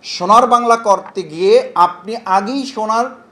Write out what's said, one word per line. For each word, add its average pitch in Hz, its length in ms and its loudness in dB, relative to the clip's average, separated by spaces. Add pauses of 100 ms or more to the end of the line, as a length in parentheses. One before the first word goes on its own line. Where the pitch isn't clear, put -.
সোনার 220 440 2
বাংলা 240 280 2
করতে 202 480 -2
গিয়ে 190 520 0
আপনি 190 400 0 (100)
আগেই 202 400 -2
সোনার 220 400 -4 (260)